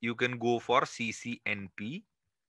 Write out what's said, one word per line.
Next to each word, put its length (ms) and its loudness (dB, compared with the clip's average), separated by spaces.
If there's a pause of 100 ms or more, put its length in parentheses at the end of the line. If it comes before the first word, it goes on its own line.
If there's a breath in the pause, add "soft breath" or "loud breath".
you 140 -2
can 240 0
go 220 2
for 260 4
C 240 -6
C 360 -8
N 300 -4
P. 280 -8 (440)